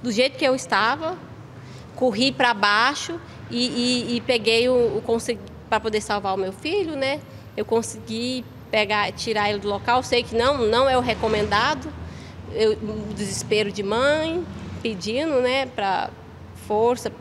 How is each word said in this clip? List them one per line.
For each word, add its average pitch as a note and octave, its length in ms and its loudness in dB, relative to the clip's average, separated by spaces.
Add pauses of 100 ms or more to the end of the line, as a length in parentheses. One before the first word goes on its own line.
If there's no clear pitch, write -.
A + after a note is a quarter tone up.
do A#3+ 80 -2
jeito B3 260 2
que D#4 80 0
eu C4 80 6
estava, C4 640 0 (760)
corri B3+ 360 2
pra B3 220 4
baixo A3+ 640 2 (300)
e, A#3+ 160 0 (460)
e, A#3+ 60 0
e A3 40 -2
peguei A#3 480 4
o, A#3+ 280 4
o A#3 60 -2
consegui, A3+ 380 -2 (260)
pra A3 120 2
poder G#3+ 220 0
salvar G3+ 340 -2
o - 20 -2
meu F#3+ 140 -2
filho, D#4+ 440 -2
né? C4+ 240 -2 (380)
Eu G#3+ 80 -2
consegui A#3 800 -4 (240)
pegar, G#3 420 2
tirar G#3 380 0
ele G#3 100 -2
do G3+ 80 -4
local. A#3+ 360 2
Sei A#3+ 180 2
que - 140 -6
não, A#3+ 320 4
não A#3+ 200 6
é C4 80 4
o B3 60 6
recomendado. A3+ 880 2 (640)
Eu, G#3+ 200 4
um G#3+ 400 -6
desespero G#3 580 0
de G3 100 -6
mãe, D4+ 640 2 (380)
pedindo, A#3 580 0
né, C4 240 2
pra G3 440 -2 (580)
força A3+ 540 2